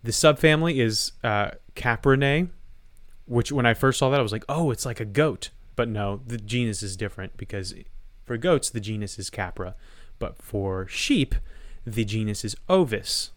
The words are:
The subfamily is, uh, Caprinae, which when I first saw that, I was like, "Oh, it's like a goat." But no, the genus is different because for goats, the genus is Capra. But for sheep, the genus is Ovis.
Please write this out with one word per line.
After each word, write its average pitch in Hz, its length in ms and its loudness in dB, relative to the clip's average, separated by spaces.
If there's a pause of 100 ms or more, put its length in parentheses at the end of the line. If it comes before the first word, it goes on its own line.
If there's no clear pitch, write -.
The 113 100 -4
subfamily 156 640 6
is, 113 360 0 (100)
uh, 104 280 2 (240)
Caprinae, 139 760 2 (760)
which 120 260 0
when 127 140 4
I 113 80 6
first 131 240 2
saw 131 100 4
that, 139 120 4
I - 20 2
was 104 100 0
like, 110 160 -6
"Oh, 151 220 0
it's - 160 -4
like 120 140 -6
a 117 40 -4
goat." 110 460 0 (260)
But 117 120 0
no, 104 380 -2
the 117 120 -6
genus 110 440 -2
is 95 140 -6
different 95 400 -6
because 98 380 -8 (500)
for 120 140 -4
goats, 160 320 2
the 117 100 -4
genus 104 380 -6
is 95 100 -8
Capra. 90 460 -6 (440)
But - 220 -8
for 98 480 -4
sheep, - 460 2 (500)
the 113 200 0
genus 107 400 -2
is 104 120 -6 (120)
Ovis. 151 680 2